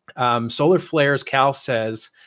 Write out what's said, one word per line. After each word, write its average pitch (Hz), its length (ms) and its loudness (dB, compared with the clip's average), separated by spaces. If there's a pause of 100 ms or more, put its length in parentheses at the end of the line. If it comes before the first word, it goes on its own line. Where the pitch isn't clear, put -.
(160)
Um, 120 340 0
solar 170 300 2
flares, 143 420 0
Cal 135 300 2
says, 113 580 -4 (160)